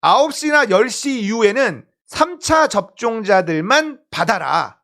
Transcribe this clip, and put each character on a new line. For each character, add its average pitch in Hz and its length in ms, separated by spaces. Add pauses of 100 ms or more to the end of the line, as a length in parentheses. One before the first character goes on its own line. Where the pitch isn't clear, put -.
아홉 247 300
시 302 180
열 247 380
시 262 340
이후에는 214 640 (220)
삼 339 320
차 311 300
접종자들만 202 1300 (140)
받아라. 160 720